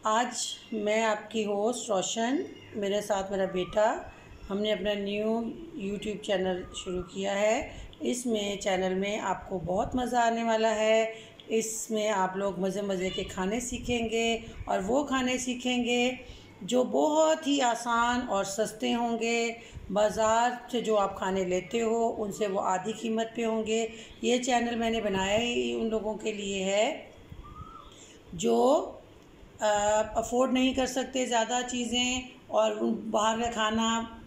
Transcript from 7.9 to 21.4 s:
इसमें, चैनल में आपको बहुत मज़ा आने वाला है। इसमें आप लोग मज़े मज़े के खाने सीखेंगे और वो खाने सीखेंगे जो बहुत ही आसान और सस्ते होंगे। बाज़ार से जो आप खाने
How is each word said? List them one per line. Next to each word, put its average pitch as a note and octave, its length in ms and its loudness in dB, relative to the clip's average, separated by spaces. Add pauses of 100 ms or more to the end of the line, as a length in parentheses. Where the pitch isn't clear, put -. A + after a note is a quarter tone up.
इसमें, A3 580 -2
चैनल F#3 360 0
में G3+ 240 -2
आपको F#3+ 400 -4
बहुत F3+ 360 -2
मज़ा B3 260 2
आने A3+ 220 2
वाला A3+ 260 4
है। A3 440 4 (380)
इसमें G#3+ 580 -2
आप F#3 280 0
लोग G3 220 -2
मज़े F#3+ 220 0
मज़े F#3+ 280 0
के F#3+ 140 -4
खाने G3 360 -2
सीखेंगे A3+ 840 0 (260)
और G3+ 120 2
वो A#3+ 220 2
खाने C4 340 0
सीखेंगे B3 840 0 (440)
जो A#3+ 200 2
बहुत D#4 640 4
ही C#4+ 120 2
आसान A#3+ 640 2
और G3 240 0
सस्ते G#3+ 460 -2
होंगे। A#3 680 0 (340)
बाज़ार A3 800 2
से A#3 100 0
जो G#3+ 140 2
आप G3 240 2
खाने F#3+ 260 0